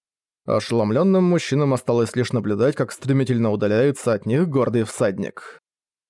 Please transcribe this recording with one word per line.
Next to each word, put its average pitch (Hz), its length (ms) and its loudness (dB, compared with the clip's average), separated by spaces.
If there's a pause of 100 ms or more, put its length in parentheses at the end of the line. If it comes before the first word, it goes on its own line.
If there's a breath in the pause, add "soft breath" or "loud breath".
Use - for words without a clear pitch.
(460)
Ошеломленным 117 760 2
мужчинам 151 500 0
осталось 120 420 0
лишь 123 180 -2
наблюдать, 107 420 0
как - 160 -4
стремительно 123 600 0
удаляется 110 640 0
от 101 120 -4
них 147 240 0
гордый 117 340 0
всадник. - 760 -6 (500)